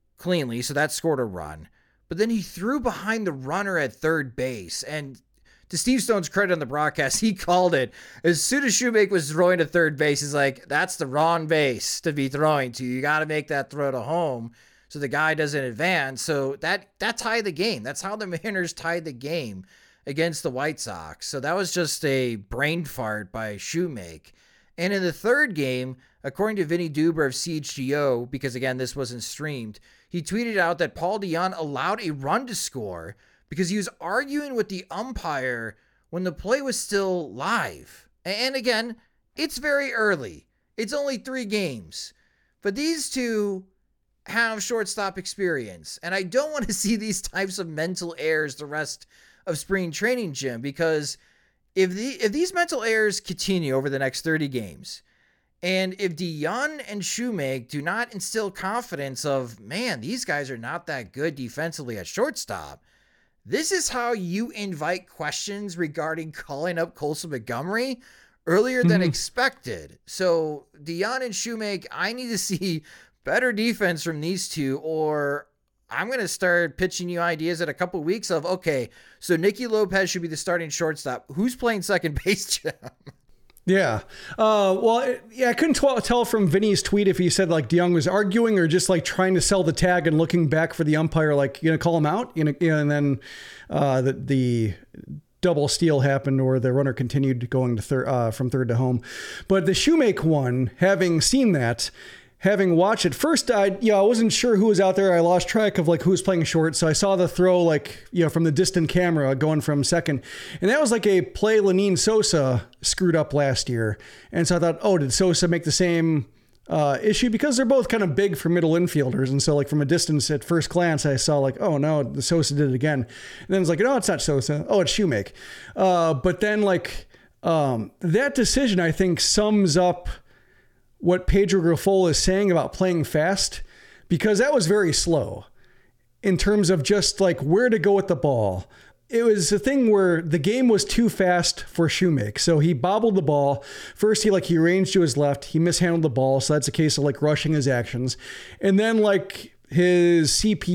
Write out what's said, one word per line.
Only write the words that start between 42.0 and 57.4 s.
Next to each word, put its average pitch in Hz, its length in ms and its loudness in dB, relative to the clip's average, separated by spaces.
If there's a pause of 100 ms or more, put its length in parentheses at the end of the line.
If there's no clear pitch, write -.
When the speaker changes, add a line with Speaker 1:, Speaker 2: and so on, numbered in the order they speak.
Speaker 1:
But 202 140 -2
these 302 340 -4
two 208 560 -4 (600)
have 220 360 -4
shortstop 202 540 -4
experience, 131 880 -6
and 170 120 -6
I 196 80 -2
don't 254 280 -2
want 285 160 -4
to 220 60 -4
<laughs> - 20 -4
see 208 200 -2
these 214 260 -6
types 190 380 -6
of 180 80 -8
mental 170 500 -8
errors 151 380 -2
the 147 100 -14
rest 147 420 -8 (400)
of 165 100 -4
spring 185 320 -4
training, 214 440 -4
Jim, 127 280 -8
because 151 560 -2 (560)
if 185 180 2
the, 226 320 -6
if 220 80 2
these 349 220 -2
mental 339 300 -2
errors 220 360 0
continue 170 540 -2
over 135 160 0
the 135 80 -4
next 135 240 -4
thirty 156 260 -2
games, 104 540 -10 (640)
and 185 340 -2
if 190 180 -2
DeJong 185 720 -4
and 208 140 -8
Shoemake 151 680 -4